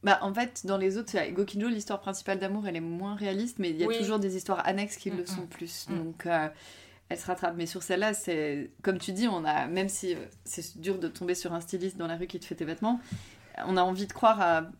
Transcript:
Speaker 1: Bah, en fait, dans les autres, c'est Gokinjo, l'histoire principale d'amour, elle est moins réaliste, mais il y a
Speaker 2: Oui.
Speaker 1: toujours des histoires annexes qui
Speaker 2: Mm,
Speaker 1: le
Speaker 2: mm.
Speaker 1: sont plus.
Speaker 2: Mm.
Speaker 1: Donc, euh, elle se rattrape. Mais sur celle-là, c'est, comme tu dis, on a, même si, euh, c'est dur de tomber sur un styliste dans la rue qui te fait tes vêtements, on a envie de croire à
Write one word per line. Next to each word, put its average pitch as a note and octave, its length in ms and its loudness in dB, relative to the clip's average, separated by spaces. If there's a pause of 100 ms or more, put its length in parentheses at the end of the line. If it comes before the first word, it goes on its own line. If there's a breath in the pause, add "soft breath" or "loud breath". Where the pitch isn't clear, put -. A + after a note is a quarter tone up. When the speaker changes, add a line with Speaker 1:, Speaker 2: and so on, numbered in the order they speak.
Speaker 1:
Bah, G3+ 180 8
en G3 120 0
fait, A#3+ 320 -2
dans G3 120 2
les F#3+ 200 2
autres, A3+ 140 -4
c'est - 200 2
Gokinjo, G3+ 380 0
l'histoire G#3 320 -2
principale G3 380 -2
d'amour, G3+ 280 -2
elle E3+ 80 -2
est E3 60 -2
moins F3+ 340 -4
réaliste, G#3 440 -2
mais F3+ 100 2
il D#3 80 0
y E3+ 60 4
a G#3+ 40 6
Speaker 2:
Oui. A3+ 120 2
Speaker 1:
toujours G#3+ 200 2
des F#3+ 160 2
histoires F#3 320 0
annexes G3+ 300 0
qui - 140 -4
Speaker 2:
Mm, F3+ 60 -2
Speaker 1:
le F3 60 -2
Speaker 2:
mm. F3 40 -8
Speaker 1:
sont F3+ 200 -4
plus. - 420 -10
Speaker 2:
Mm. E3+ 80 0
Speaker 1:
Donc, E3 280 -6
euh, D#3+ 240 2 (600 loud breath)
elle E3+ 100 -4
se - 80 -12
rattrape. F3+ 280 0
Mais E3+ 120 -2
sur F3 160 -8
celle-là, G3+ 300 2
c'est, D3+ 580 -2 (100)
comme F#3+ 160 2
tu F#3 160 -4
dis, A3+ 160 4
on E3+ 160 0
a, D3+ 220 4
même F#3 200 2
si, F#3+ 280 -2
euh, - 100 -6 (180)
c'est - 380 -10
dur F#3+ 180 0
de E3+ 80 0
tomber F3 280 -2
sur F3 180 -4
un E3+ 80 -2
styliste F#3 360 -4
dans E3+ 100 -2
la E3 100 -4
rue F3 100 -4
qui F3+ 120 -8
te - 60 -12
fait E3+ 100 -8
tes E3 100 -4
vêtements, G#3+ 340 0 (680 loud breath)
on F#3 100 2
a F3+ 60 6
envie F#3 240 2
de - 60 -12
croire A3 280 6
à E3 220 6 (160)